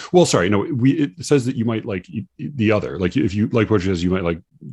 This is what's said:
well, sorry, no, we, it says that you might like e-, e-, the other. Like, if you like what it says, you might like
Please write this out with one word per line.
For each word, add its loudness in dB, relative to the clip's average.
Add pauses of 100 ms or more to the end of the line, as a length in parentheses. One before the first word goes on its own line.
(120)
well, 6
sorry, 2
no, 2
we, 2
it -4
says 2
that -4
you -2
might -4
like -6
e-, -8 (100)
e-, -10
the 2
other. -2
Like, 0
if 0
you 0
like 0
what 4
it -6
says, -2
you 2
might 0
like -4 (300)